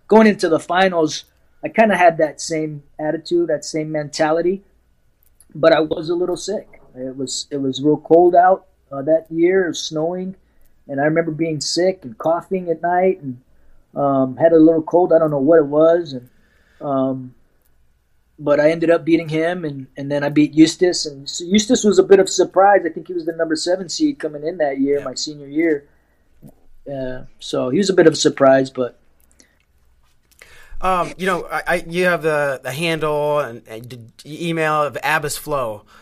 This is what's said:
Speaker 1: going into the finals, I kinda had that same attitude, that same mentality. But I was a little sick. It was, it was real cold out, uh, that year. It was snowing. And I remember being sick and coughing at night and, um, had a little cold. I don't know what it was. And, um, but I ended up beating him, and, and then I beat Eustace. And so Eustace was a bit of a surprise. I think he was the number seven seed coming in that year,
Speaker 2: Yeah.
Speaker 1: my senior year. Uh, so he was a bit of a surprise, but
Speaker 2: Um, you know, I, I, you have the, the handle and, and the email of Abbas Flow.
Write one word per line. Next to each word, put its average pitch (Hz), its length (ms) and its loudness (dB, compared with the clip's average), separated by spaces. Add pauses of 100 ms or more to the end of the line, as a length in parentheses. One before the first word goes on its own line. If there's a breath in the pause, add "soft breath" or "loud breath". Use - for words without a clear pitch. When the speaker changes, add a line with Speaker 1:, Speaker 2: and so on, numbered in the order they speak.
Speaker 1:
going 220 180 8
into 196 240 2
the 156 100 2
finals, 175 680 0 (380)
I 226 60 -6
kinda 214 260 2
had 160 220 4
that - 240 -2
same 156 400 -6 (160)
attitude, 160 520 -2
that 143 140 -4
same 156 280 -6
mentality. 160 720 -2 (880)
But 160 180 4
I 156 100 4
was 160 280 -4
a 175 60 -2
little 180 200 -4
sick. - 460 -10 (140)
It 131 200 -12
was, 135 360 -10
it 147 60 -6
was 135 220 -4
real 147 180 2
cold 175 360 4
out, 185 320 4 (260)
uh, 139 120 -10
that 160 260 0
year. 175 360 2
It - 20 -4
was 147 120 -6
snowing. 180 560 -6 (520)
And 139 120 -6
I 139 40 0
remember 160 260 2
being 156 320 -4
sick 185 420 -2
and 117 140 -16
coughing 175 520 -4
at 160 120 -4
night 180 400 0
and, 127 180 -10 (560)
um, 135 420 0
had 165 140 4
a 165 60 6
little 160 240 6
cold. 170 320 2
I 160 60 8
don't 156 100 0
know 147 80 -2
what 156 220 4
it 147 80 2
was. 160 460 2
And, 123 160 -14 (520)
um, 131 540 -4 (1040)
but 147 200 2
I 151 120 4
ended 165 180 0
up 165 160 2
beating 165 240 0
him, 165 340 -4
and, 139 320 -10
and 139 160 -8
then 143 120 -2
I 143 60 0
beat 147 260 2
Eustace. 160 500 2
And 139 240 -16
so - 140 -10
Eustace 214 400 0
was 196 160 4
a - 40 8
bit 196 160 6
of 185 60 4
a - 40 -8
surprise. 190 540 4
I 165 60 -2
think 165 180 -14
he 185 60 -12
was 165 120 -8
the 165 80 -6
number 160 220 -4
seven 175 340 -4
seed 147 280 -2
coming 151 260 -10
in 175 140 -6
that 143 220 -2
year, 143 200 0
Speaker 2:
Yeah. 139 60 -10
Speaker 1:
my 127 80 -8
senior 147 340 -12
year. 151 400 -2 (1040)
Uh, 127 340 -10 (140)
so 131 300 -6
he 139 80 0
was 190 140 0
a - 20 2
bit 170 140 2
of 156 60 2
a - 20 -8
surprise, 135 560 2
but 123 260 -8 (1800 soft breath)
Speaker 2:
Um, 180 380 -2
you 180 80 -6
know, 180 260 -2
I, 156 160 -6
I, 165 200 -2
you 175 180 -2
have 170 160 0
the, 147 420 -2
the 131 80 -8
handle 151 680 -2
and, 120 280 -8
and 117 220 -16 (340)
the 147 240 -10
email 156 360 0
of 131 200 -6
Abbas 151 340 -4
Flow. 123 480 -8 (160 soft breath)